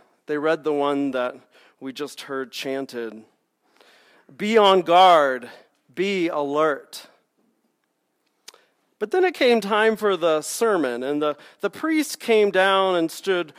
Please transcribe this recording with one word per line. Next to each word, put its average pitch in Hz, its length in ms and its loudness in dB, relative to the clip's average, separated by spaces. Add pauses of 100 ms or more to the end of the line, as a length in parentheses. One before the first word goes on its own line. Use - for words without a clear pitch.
(260)
they 151 120 -4
read 156 280 -2
the 151 80 -2
one 143 380 -2
that 127 260 -6 (420)
we 131 140 -14
just 139 300 -12
heard 135 280 -10
chanted. 123 720 -10 (1120)
"Be 208 220 0
on 196 240 6
guard, 160 680 4 (440)
be 185 340 -2
alert." 147 800 -4 (1900)
But 214 120 -6
then 370 120 2
it 359 100 0
came 240 280 2
time 214 340 0
for 208 200 0
the 160 260 0
sermon, 147 600 -2
and 147 180 -4
the, 151 160 -2 (240)
the 202 80 -4
priest 311 500 -4
came 214 320 2
down 190 440 2
and 165 160 -2
stood 175 460 -4